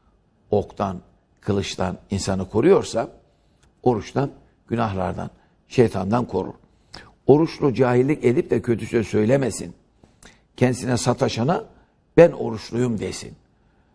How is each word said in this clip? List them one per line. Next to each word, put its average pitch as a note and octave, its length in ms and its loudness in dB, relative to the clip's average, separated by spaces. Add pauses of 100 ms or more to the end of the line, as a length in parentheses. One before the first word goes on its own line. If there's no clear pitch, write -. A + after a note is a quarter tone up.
(520)
oktan, G2 500 -2 (400)
kılıçtan G2 560 -2 (120)
insanı F#2+ 400 -4
koruyorsa A#2+ 580 2 (760)
oruçtan, B2 480 0 (360)
günahlardan, F#2 640 -4 (380)
şeytandan G#2+ 580 0
korur. - 280 -6 (760)
Oruçlu D3 460 4
cahillik B2 520 2
edip A#2+ 240 0
de B2+ 120 0
kötü A2+ 240 -2
söz A2+ 220 -2
söylemesin. G#2+ 640 0 (840)
Kendisine B2 400 0
sataşana B2 680 -2 (520)
"Ben E3 140 10
oruçluyum." A#2 680 -4
desin. - 340 -10 (600)